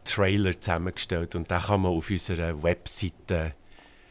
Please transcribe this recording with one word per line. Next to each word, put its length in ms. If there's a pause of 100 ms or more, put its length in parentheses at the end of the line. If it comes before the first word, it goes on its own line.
Trailer 540
zusammengestellt. 760
Und 160
den 100
kann 200
man 120
auf 160
unserer 540
Webseite, 920 (560)